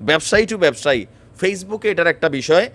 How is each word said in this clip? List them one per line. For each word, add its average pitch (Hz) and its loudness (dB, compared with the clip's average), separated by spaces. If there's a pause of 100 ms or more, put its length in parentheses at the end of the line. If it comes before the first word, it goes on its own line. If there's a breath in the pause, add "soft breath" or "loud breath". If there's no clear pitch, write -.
ব্যবসায়ী 160 0
to 214 -6
ব্যবসায়ী। 139 0 (360 soft breath)
Facebook-এ 202 -4
এটার 170 0
একটা 165 0
বিষয় 156 2